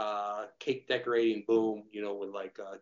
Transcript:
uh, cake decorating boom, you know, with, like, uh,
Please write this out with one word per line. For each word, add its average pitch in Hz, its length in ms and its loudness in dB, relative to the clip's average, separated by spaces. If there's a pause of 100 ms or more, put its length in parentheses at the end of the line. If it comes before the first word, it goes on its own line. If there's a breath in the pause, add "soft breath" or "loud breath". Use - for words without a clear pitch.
uh, 104 460 -2 (120)
cake 131 300 -4
decorating 117 580 2
boom, 110 440 4
you 104 120 -8
know, 101 120 -4
with, 101 160 -6
like, 98 280 -8
uh, 98 240 -10